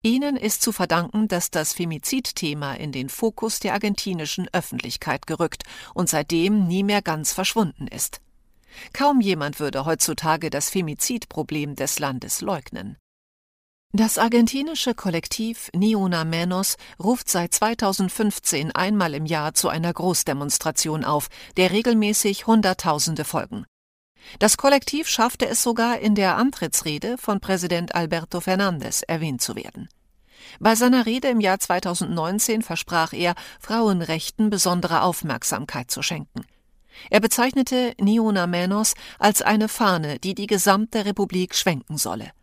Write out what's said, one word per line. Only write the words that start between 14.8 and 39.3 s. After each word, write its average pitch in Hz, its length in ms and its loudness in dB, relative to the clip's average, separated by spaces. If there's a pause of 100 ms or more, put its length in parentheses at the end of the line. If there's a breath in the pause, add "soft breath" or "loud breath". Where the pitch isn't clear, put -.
Kollektiv 214 840 -4
Ni 208 220 4
Una 180 260 0
Menos 175 540 0 (260 loud breath)
ruft 240 240 0
seit 175 260 0
zweitausendfünfzehn 196 1160 0
einmal 185 440 2
im 151 100 -2
Jahr 156 280 -2
zu - 140 2
einer 165 240 0
Großdemonstration 156 1120 0
auf, 147 240 0 (300 loud breath)
der 185 140 6
regelmäßig 214 760 2
Hunderttausende 170 800 2
folgen. - 400 -6 (720 loud breath)
Das 214 200 4
Kollektiv 285 500 4
schaffte 226 400 0
es - 160 0
sogar 233 360 2
in 214 140 4
der 196 220 4
Antrittsrede 208 840 -2
von 202 220 -2
Präsident 175 560 -2
Alberto 170 440 -2
Fernández 185 680 0
erwähnt 165 340 -2
zu - 140 -4
werden. - 320 -12 (720 loud breath)
Bei 226 160 4
seiner 247 320 4
Rede 247 220 0
im 233 100 2
Jahr 196 200 2
zweitausendneunzehn 180 1000 -2
versprach 165 520 -2
er, 175 200 0 (260 loud breath)
Frauenrechten 202 920 0
besondere 175 500 2
Aufmerksamkeit 123 880 -2
zu - 140 -4
schenken. - 420 -6 (640 loud breath)
Er 208 120 6
bezeichnete 247 800 0
Ni 208 200 4
Una 208 260 2
Menos 180 480 0 (240 loud breath)
als 208 240 4